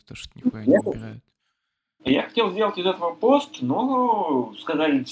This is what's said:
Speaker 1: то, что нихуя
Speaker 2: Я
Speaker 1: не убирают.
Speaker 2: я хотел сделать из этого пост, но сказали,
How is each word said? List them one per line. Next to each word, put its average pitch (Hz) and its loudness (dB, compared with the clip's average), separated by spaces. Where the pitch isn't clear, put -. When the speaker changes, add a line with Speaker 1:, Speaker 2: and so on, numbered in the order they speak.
Speaker 1:
то, - -20
что - -18
нихуя - -4
Speaker 2:
Я 107 -2
Speaker 1:
не 190 6
убирают. 110 -4
Speaker 2:
я 131 2
хотел 214 0
сделать 202 -2
из 180 -2
этого 175 -2
пост, 269 2
но 180 0
сказали, 151 0